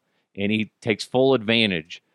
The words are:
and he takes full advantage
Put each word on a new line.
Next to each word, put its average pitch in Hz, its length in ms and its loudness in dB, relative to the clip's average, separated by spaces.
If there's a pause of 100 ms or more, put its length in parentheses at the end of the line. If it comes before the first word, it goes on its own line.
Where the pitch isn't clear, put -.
(360)
and 101 160 -2
he 107 280 -2
takes 110 240 -2
full 131 300 2
advantage 110 680 0 (120)